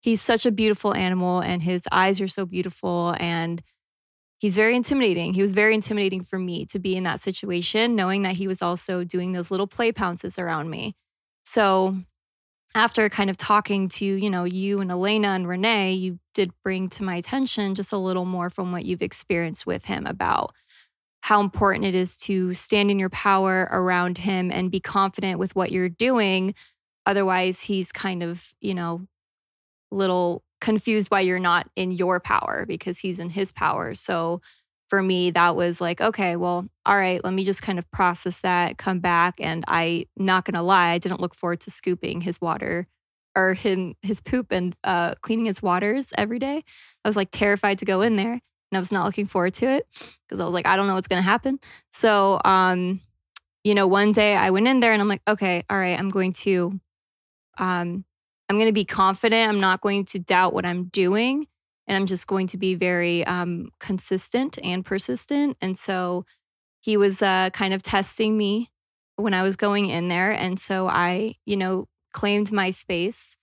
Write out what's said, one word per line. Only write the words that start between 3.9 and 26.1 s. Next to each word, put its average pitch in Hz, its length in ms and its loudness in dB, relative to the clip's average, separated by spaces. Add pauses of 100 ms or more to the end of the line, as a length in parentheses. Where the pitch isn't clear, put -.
he's 202 160 0
very 220 220 4
intimidating. 214 580 0
He 190 80 2
was 196 100 2
very 214 220 4
intimidating 196 480 -2
for 185 160 -8
me 180 280 -4
to - 120 -8
be 185 180 -2
in 185 60 -2
that 175 160 -2
situation, 208 800 -2
knowing 190 260 0
that 185 140 -2
he 190 100 -2
was 190 160 -4
also 180 400 -2
doing 180 300 -4
those 175 180 -4
little 196 160 -2
play 233 240 0
pounces 185 480 -4
around 165 320 -4
me. 190 240 -8 (500)
So 190 520 2 (760)
after 220 360 2
kind 196 220 0
of 185 60 -4
talking 202 520 0 (100)
to, 202 60 -4
you 196 260 0
know, 180 140 -2
you 190 360 -2
and 185 120 -4
Elena 202 380 0
and 185 180 -2
Renee, 190 460 0
you 185 260 -4 (140)
did 190 180 0 (100)
bring 190 280 -4
to - 120 -10
my 185 140 -4
attention 208 580 -2
just 190 180 -6
a 208 60 -2
little 185 280 -2
more 180 220 -4
from 180 220 -6
what 180 140 -6
you've 180 180 -4
experienced 170 640 -4
with - 200 -4
him - 200 -6
about - 480 -2 (680)
how 208 180 4
important 196 440 2
it 185 120 0
is 185 200 -2 (120)
to 185 260 0
stand 202 380 2
in 196 80 0
your 185 100 -2
power 190 640 2
around 180 460 0
him 180 340 -2
and 185 180 -2
be 185 80 -2
confident 190 640 -2
with 190 160 -2
what 185 160 0
you're 180 160 0
doing. 196 640 2 (520)